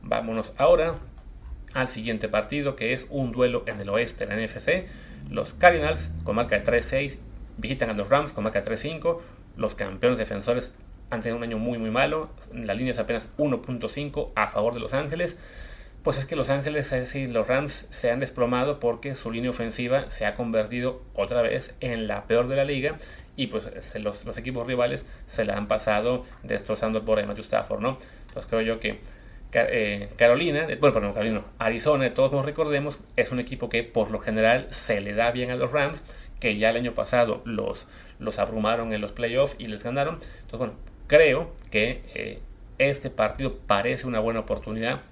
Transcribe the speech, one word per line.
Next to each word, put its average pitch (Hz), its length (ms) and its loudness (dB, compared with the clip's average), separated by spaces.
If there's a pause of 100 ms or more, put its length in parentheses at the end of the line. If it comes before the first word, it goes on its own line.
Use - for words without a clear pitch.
Vámonos 113 540 -2
ahora 160 400 6 (760)
al 131 120 0
siguiente 110 420 -4
partido, 139 460 0
que 113 180 -2
es 127 160 -4
un 135 220 -2
duelo 120 380 2
en 104 120 -6
el 98 80 -6
oeste 113 360 0
de 104 60 -6
la 101 40 -2
N 110 120 -2
F 110 120 -8
C. 180 300 0 (420)
Los - 240 -4
Cardinals, 160 560 6 (140)
con 107 100 -2
marca 113 240 2
de 101 60 -2
tres 117 200 4
seis, 139 360 -2 (360)
visitan 120 320 -2
a 110 40 -2
los 101 160 -2
Rams 143 240 4
con 107 100 -4
marca 107 160 2
de 98 60 0
tres 110 160 -2
cinco. 165 420 -2 (340)
Los 110 200 -2
campeones 104 420 2
defensores 113 540 -2 (380)
han 117 100 -2
tenido 113 160 -2
un 117 80 -6
año 113 140 -2
muy, 120 200 0
muy 110 140 -2
malo. 151 380 2 (220)
La 113 220 -4
línea 127 160 0
es 120 80 -2
apenas 113 380 -2
uno 139 260 2
punto 120 260 -4
cinco 143 460 -6
a 107 140 4
favor 117 260 2
de 120 60 -6
Los 113 120 -6
Ángeles. 160 440 -2 (680)
Pues 135 160 2
es 135 80 -4
que 160 100 -4
Los 131 140 0
Ángeles, 139 420 0
es 127 80 2
decir, 127 300 -4
los 113 180 2
Rams 139 420 0
se 117 220 0
han 127 80 0
desplomado 127 580 2
porque 127 380 -2
su 113 160 -8
línea 120 180 -2
ofensiva 123 580 -2
se - 160 -4
ha 101 120 0
convertido 117 680 0 (120)
otra 117 280 2
vez - 380 0
en 113 260 -2
la 101 220 -4
peor 117 180 6
de 135 80 -2
la 139 100 4
liga 143 320 0 (380)
y, 127 140 -2
pues, 107 200 -4 (120)
se, - 180 -10
los, 104 260 -4
los 117 140 -8
equipos 120 300 -4
rivales 127 360 0 (220)
se - 180 -2
la 101 120 0
han 104 100 -2
pasado 110 580 2 (200)
destrozando 110 600 -2
por 110 220 4
Matthew 104 160 -6
Stafford, 107 380 0
¿no? 131 180 0 (300)
Entonces - 200 -10
creo 113 140 2
yo 113 160 0
que 107 220 -4 (500)
Ca-, 120 180 4
eh, 104 480 0
Carolina, 147 520 6
eh, 135 80 -4
bueno, 135 180 6
perdón, 101 180 2
Carolina, 107 280 0
no, - 40 -12 (140)
Arizona, 120 460 2
de 127 60 2
todos 135 200 4
modos 139 160 0
recordemos, 147 540 -2 (160)
es 123 160 2
un 123 80 0
equipo 120 280 -6
que 117 140 0
por 107 300 0
lo 104 80 -4
general 110 500 4
se - 300 -2
le 104 120 -6
da 117 200 4
bien 123 180 -2
a 123 60 -2
los 131 160 -2
Rams, 147 320 0 (340)
que 110 180 0
ya 110 140 6
el 117 60 0
año 120 180 -2
pasado 113 500 2
los, 107 440 -4 (320)
los 107 180 -4
abrumaron 110 540 0
en 104 80 -2
los 104 100 -6
playoffs 123 480 0
y 120 80 -10
les 104 160 -8
ganaron. 139 360 -2 (240)
Entonces, - 160 -12
bueno, 113 160 -4 (340)
creo 151 440 8 (200)
que, 110 300 0 (120)
eh, - 240 -8 (400)
este 139 320 2
partido 123 560 0
parece 120 400 2
una 117 140 0
buena 113 180 0
oportunidad 110 600 -2 (120)